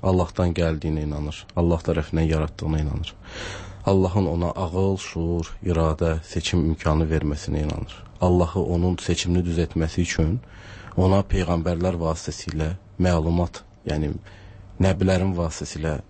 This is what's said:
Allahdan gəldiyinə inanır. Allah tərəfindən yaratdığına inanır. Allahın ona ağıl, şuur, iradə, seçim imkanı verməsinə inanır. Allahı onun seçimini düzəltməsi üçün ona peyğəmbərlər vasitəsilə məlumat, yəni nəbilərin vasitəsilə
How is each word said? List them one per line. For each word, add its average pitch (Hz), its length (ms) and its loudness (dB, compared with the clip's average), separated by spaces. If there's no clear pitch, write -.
Allahdan 90 520 2
gəldiyinə 78 480 0
inanır. 76 420 -6
Allah 85 280 2
tərəfindən 80 440 0
yaratdığına 78 520 0
inanır. 76 340 -4
Allahın 95 400 4
ona 85 260 0
ağıl, 95 460 0
şuur, 82 520 -2
iradə, 80 600 2
seçim 85 420 0
imkanı 80 440 2
verməsinə 76 560 0
inanır. - 300 -6
Allahı 90 380 4
onun 87 380 2
seçimini 87 460 0
düzəltməsi 82 580 0
üçün 82 380 2
ona 92 260 6
peyğəmbərlər 87 760 0
vasitəsilə 80 760 -4
məlumat, 85 640 2
yəni 76 260 -2
nəbilərin 92 560 2
vasitəsilə 78 640 -4